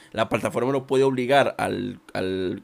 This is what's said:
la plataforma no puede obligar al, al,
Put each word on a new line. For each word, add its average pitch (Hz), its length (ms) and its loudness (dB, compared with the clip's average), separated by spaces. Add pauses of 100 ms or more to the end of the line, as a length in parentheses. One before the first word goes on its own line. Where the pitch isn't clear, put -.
(120)
la 110 180 -2
plataforma 117 420 -2
no 135 140 -2
puede 135 180 4
obligar 127 540 2
al, 101 420 -4 (140)
al, 95 500 -2